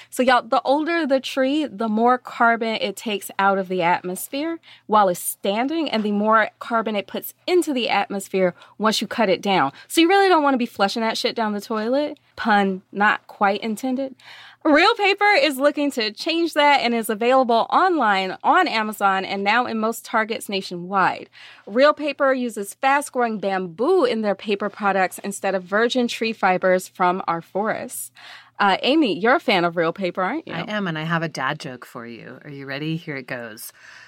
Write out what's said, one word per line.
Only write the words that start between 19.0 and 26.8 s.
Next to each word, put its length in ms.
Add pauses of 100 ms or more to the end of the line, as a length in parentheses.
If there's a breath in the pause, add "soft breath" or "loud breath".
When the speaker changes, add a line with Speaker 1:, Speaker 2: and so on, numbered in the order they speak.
Speaker 1:
and 180
now 220
in 120
most 280
Targets 420
nationwide. 800 (380 loud breath)
Real 260
Paper 400
uses 400
fast-growing 680
bamboo 680
in 160
their 120
paper 360
products 480
instead 360
of 100
virgin 440
tree 240
fibers 560